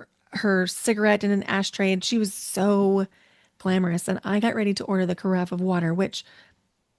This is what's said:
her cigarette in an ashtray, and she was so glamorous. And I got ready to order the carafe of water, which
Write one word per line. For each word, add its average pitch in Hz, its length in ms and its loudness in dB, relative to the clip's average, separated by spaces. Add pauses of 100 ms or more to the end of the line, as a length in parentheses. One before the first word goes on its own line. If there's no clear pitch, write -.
(320)
her 196 360 2
cigarette 208 560 0
in 202 80 0
an 196 120 0
ashtray, 196 480 -2
and 190 120 0
she - 140 -2
was 208 160 0
so 196 760 2 (520)
glamorous. 185 480 0
And 190 160 -2
I 196 160 0
got 226 160 0
ready 208 180 0
to 196 100 -4
order 190 220 0
the 175 100 -2
carafe 180 360 -2
of 180 100 -4
water, 175 320 0
which 185 320 -2 (720)